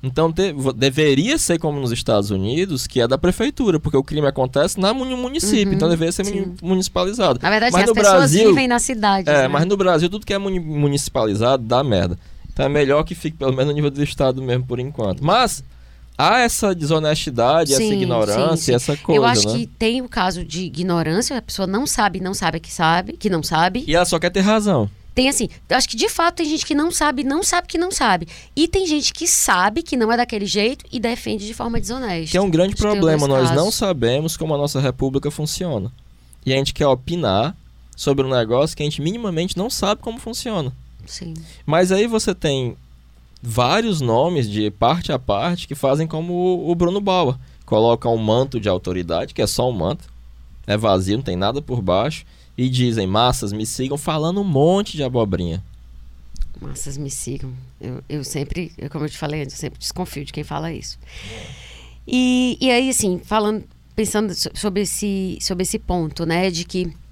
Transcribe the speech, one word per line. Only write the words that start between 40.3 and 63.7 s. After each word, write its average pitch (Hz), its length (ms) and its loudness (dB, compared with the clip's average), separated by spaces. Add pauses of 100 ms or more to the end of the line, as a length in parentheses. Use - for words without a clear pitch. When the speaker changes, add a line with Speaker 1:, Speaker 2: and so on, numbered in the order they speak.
Speaker 2:
Sim. 170 280 -12 (320)
Speaker 1:
Mas 180 260 4
aí 208 160 4
você 220 260 0
tem 131 440 -2 (640)
vários 143 600 0
nomes 127 480 2
de 104 220 0
parte 156 400 0
a 135 80 0
parte 143 480 -2
que 143 80 -10
fazem 143 320 2
como 160 260 -6
o, 180 380 0
o 175 40 2
Bruno 175 260 0
Bauer. 180 340 2 (300)
Colocam 117 480 4
um 117 40 2
manto 117 420 2
de 104 100 -2
autoridade, 90 640 -2
que - 80 -4
é 104 60 2
só 127 220 0
um 123 40 -4
manto, 92 320 -4 (600)
é 104 100 0
vazio, 101 400 2
não 131 60 -4
tem 92 140 -4
nada 113 240 -2
por 123 200 -4
baixo, 98 440 0 (320)
e 127 120 0
dizem, 120 380 0
"Massas, 110 460 2
me 107 120 -4
sigam", 135 320 -4
falando 160 440 -2
um - 20 -2
monte 170 540 2
de 147 60 -2
abobrinha. 92 600 -2 (960)
Speaker 2:
"Massas, 135 360 -8
me 143 120 -8
sigam." 131 440 -8 (260)
Eu, - 300 -10
eu 143 140 -6
sempre, 151 540 -6
eu, 147 120 -10
como 151 160 -6
eu 151 40 -6
te - 80 -14
falei 151 240 -6
antes, 139 140 -10
eu - 40 -14
sempre 147 200 -10
desconfio 175 460 -8
de - 80 -16
quem 147 100 -8
fala 151 300 -6
isso. - 260 -12 (1080)
E, 254 520 2
e 262 120 2
aí, 254 180 2
assim, 196 340 0
falando, 214 400 -2 (320)